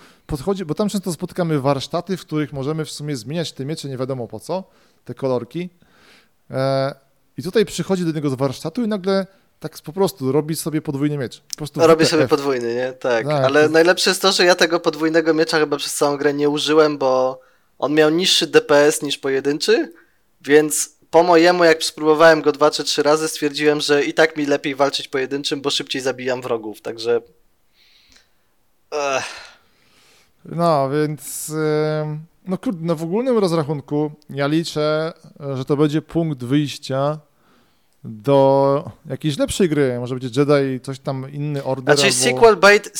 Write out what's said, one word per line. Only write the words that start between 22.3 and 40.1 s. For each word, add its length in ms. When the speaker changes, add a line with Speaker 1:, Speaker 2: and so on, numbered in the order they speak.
Speaker 2:
go 100
dwa 200
czy 120
trzy 200
razy, 240
stwierdziłem, 540
że 220
i 100
tak 240
mi 80
lepiej 300
walczyć 320
pojedynczym, 540
bo 80
szybciej 320
zabijam 400
wrogów, 400
także, 400
ech. 320
Speaker 1:
No, 440
więc, 640
em, 180
no 100
kurde, 240
no 140
w 80
ogólnym 340
rozrachunku 760
ja 180
liczę, 640
że 100
to 120
będzie 240
punkt 420
wyjścia 760
do 800
jakiejś 280
lepszej 320
gry. 300
Może 160